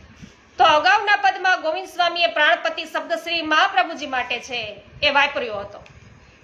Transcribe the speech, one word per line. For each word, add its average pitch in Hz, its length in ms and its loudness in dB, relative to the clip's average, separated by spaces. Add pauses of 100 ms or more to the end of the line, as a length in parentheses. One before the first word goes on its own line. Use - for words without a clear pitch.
(580)
તો 359 60 4
અગાઉના 381 520 4
પદમાં 370 460 0
ગોવિંદ 320 260 -4
સ્વામીએ 339 400 0
પ્રાણપતિ 320 580 0
શબ્દ 311 280 -6
શ્રી 330 280 -4
મહાપ્રભુજી 320 680 0
માટે 247 320 -4
છે 226 420 -10 (220)
એ 294 60 4
વાપર્યો 269 500 0
હતો, 202 200 -14 (640)